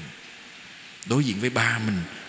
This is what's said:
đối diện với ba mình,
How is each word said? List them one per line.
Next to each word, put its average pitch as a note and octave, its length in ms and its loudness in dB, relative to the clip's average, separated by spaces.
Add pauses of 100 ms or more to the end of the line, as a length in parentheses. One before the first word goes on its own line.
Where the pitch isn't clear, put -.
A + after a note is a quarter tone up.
(1040)
đối C3 180 6
diện G#2 160 2
với B2 100 2
ba A#2 300 4
mình, G#2+ 220 2 (280)